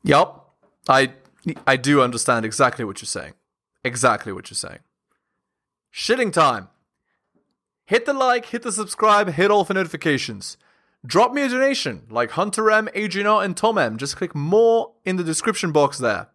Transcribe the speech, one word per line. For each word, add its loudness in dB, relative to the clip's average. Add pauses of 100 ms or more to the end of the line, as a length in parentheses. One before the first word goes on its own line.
Yup. 0 (340)
I, 4 (540)
I 4
do 4
understand 0
exactly 0
what -12
you're -12
saying. -10 (500)
Exactly -2
what -12
you're -16
saying. -10 (1120)
Shitting -2
time. 2 (1160)
Hit 0
the 0
like, 0
hit -8
the -6
subscribe, 2
hit 2
all 4
for -4
notifications. -4 (480)
Drop 2
me -2
a 0
donation, -2
like -2
Hunter 0
M, 2
Adrian -4
R, 4
and -4
Tom 0
M. 0
Just -8
click -6
more 2 (100)
in -2
the -2
description -2
box 2
there. -2